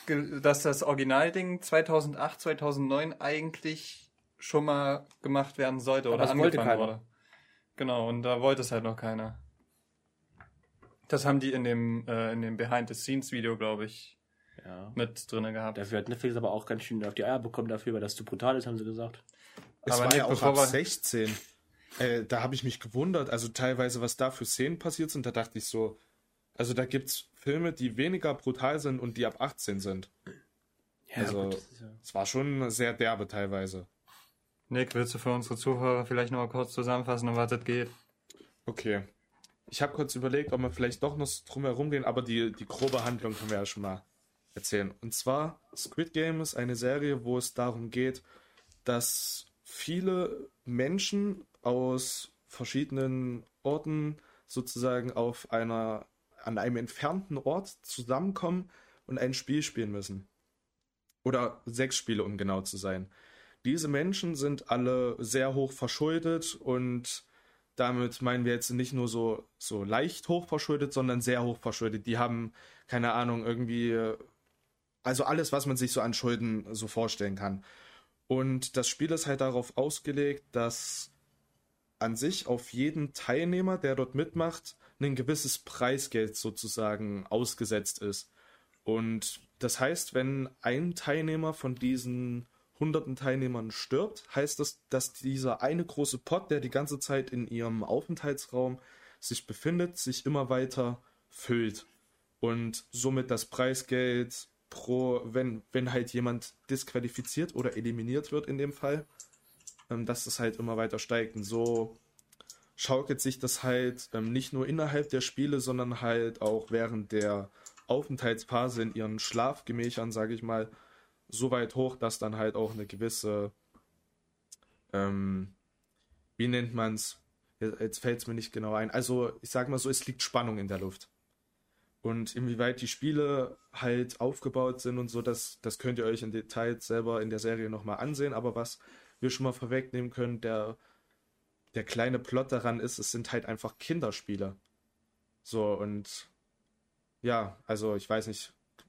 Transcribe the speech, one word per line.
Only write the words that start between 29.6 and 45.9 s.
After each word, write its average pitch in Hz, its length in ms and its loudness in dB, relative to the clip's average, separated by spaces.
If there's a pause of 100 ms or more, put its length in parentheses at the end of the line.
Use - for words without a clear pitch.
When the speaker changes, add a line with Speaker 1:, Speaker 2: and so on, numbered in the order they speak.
Speaker 3:
sind. 95 280 -4 (960)
Speaker 2:
Ja, - 100 -8
Speaker 3:
Also, 101 260 0
Speaker 2:
gut, 98 120 0
das - 160 -14
ist - 100 -20
ja 113 60 -16 (140)
Speaker 3:
es - 140 -16
war 98 100 2
schon 135 460 0
sehr 120 220 2
derbe 113 340 2
teilweise. 95 600 -2 (840)
Speaker 1:
Nick, 127 260 0
willst 120 180 2
du 120 60 -6
für 123 140 2
unsere 120 240 -2
Zuhörer 127 480 2
vielleicht 120 260 2
noch 127 80 0
mal 120 100 0
kurz 123 220 -2
zusammenfassen, 123 580 0
um 117 60 2
was 117 160 2
es 120 140 0
geht? 120 240 0 (760)
Speaker 3:
Okay. 104 380 -2 (640)
Ich - 140 -4
hab 143 120 2
kurz 139 220 -2
überlegt, 131 380 0
ob 127 80 0
wir 127 100 0
vielleicht 120 320 0
doch 147 140 0
noch 143 100 -2 (180)
drum 139 200 -6
herum 135 260 0
gehen, 135 140 2
aber 127 160 2
die, 117 320 0
die 107 120 -12
grobe 123 380 2
Handlung 120 320 -2
können 104 140 -6
wir 107 80 2
ja 101 80 0
schon 101 180 -6
mal 95 200 -6 (520)
erzählen. 101 460 -2
Und 117 120 -6
zwar, 151 460 0 (160)
Squid - 380 -4